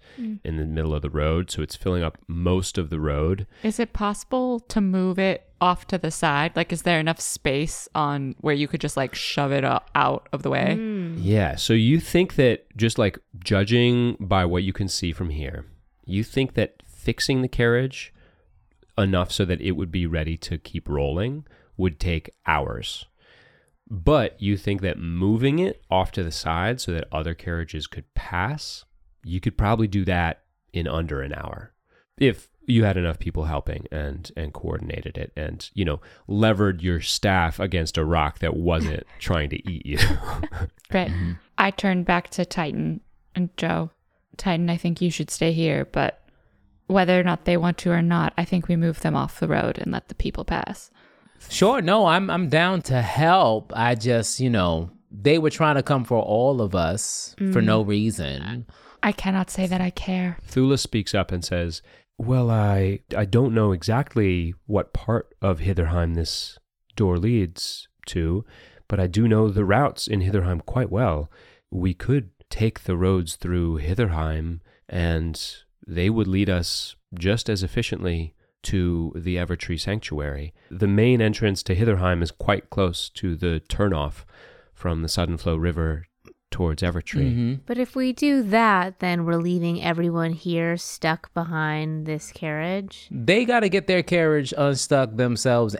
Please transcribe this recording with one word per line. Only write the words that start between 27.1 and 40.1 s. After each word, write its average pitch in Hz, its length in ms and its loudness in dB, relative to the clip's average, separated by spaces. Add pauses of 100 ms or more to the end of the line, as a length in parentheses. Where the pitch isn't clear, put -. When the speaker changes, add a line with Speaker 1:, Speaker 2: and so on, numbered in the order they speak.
Speaker 2:
other 80 220 -4
carriages 82 540 -8
could - 260 -16
pass, - 720 -6 (380)
you 87 160 -4
could - 180 -4
probably 110 300 2
do 95 180 0
that 87 380 0 (300)
in 85 140 -4
under 76 340 -4
an 69 120 -8
hour - 400 -12 (440)
if 127 300 2 (200)
you 113 160 6
had 98 140 4
enough 85 220 -2
people 80 260 -4
helping 76 460 -4
and, 76 460 -8
and 76 160 -8
coordinated 80 640 -8
it - 180 -8
and, 78 380 -10
you 98 100 -2
know, 73 160 -2 (280)
levered 101 540 2
your 87 200 0
staff 90 580 0
against 87 380 -2
a 80 80 0
rock 78 340 0
that 80 160 -2
wasn't 80 560 0
<laughs> - 80 -20
trying 78 300 -2
to - 200 -8
eat 85 160 -8
you. - 120 -4
<laughs> - 920 -2